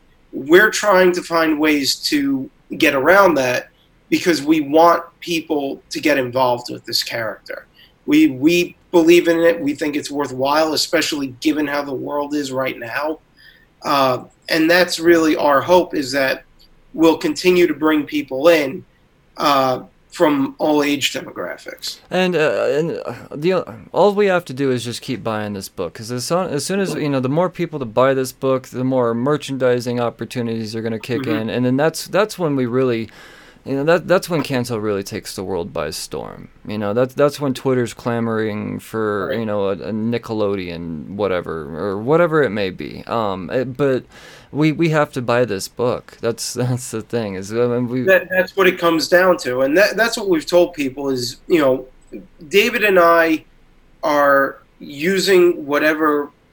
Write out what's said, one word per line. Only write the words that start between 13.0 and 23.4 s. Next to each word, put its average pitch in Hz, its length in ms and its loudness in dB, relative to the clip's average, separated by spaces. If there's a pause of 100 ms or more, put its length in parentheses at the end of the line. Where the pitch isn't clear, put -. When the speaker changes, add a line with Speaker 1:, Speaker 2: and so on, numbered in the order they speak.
Speaker 1:
Uh, 135 420 0 (240)
and 160 220 2
that's 175 280 4
really 165 380 4
our 143 240 2
hope, 170 340 2
is 135 180 -4
that 135 320 -2 (500)
we'll 160 240 4
continue 175 480 2
to 151 80 0
bring 151 300 0
people 143 440 0
in, 151 360 2 (520)
uh, 135 460 2 (300)
from 139 460 0
all 151 260 2
age 143 280 -2
demographics. - 840 -12 (100)
Speaker 2:
And, 180 280 0
uh, 113 340 2
and, 147 220 0 (120)
uh, - 100 -8 (200)
the, 170 200 0 (380)